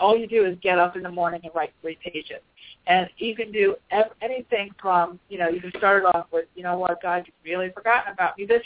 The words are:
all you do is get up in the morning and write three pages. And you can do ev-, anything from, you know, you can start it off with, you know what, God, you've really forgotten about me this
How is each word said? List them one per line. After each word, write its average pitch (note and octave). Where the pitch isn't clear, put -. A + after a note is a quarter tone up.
all G#3
you A3+
do G#3+
is F3+
get F3+
up F3
in F#3
the F3+
morning F3
and D#3+
write D#3
three D#3+
pages. D#3
And F3+
you A3
can A3
do G#3
ev-, A3
anything A#3
from, F3
you G3+
know, E3+
you F3
can F3+
start G3
it F3+
off E3+
with, E3
you F3+
know F3+
what, F3
God, F3+
you've -
really F#3
forgotten A3+
about F#3
me G3+
this A#3